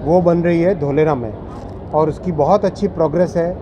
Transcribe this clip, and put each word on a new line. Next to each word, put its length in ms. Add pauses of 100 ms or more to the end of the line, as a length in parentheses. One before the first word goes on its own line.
वो 180
बन 220
रही 180
है 180
धोलेरा 360
में 160 (600)
और 180
उसकी 240
बहुत 320
अच्छी 240
प्रोग्रेस 480
है। 240